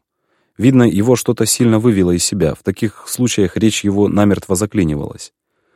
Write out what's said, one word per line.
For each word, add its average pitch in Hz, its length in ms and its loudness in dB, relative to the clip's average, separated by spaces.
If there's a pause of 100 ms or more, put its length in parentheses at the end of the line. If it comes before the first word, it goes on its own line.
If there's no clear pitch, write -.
(580)
Видно, 127 260 4
его 113 320 2
что-то 117 300 -2
сильно 110 340 0
вывело 98 320 2
из 87 120 -2
себя. 85 300 -2
В - 100 -16
таких - 440 -6
случаях 110 500 -2
речь 107 260 0
его 101 240 0
намертво 95 480 0
заклинивалась. 87 760 -4 (420)